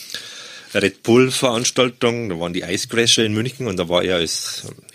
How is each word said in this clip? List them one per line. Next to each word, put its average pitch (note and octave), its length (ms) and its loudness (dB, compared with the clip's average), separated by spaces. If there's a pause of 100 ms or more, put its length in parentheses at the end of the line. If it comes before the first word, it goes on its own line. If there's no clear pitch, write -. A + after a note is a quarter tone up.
(760)
Red G2 300 0
Bull-Veranstaltung. B2 1200 2
Da E2+ 120 -6
waren F2 120 -2
die F#2 120 -6
Eiscrasher A#2 600 2
in G#2+ 100 0
München B2 340 -4
und F#2 80 -4
da F2 120 -2
war F2+ 140 4
er F2+ 140 0
als - 500 -4 (280)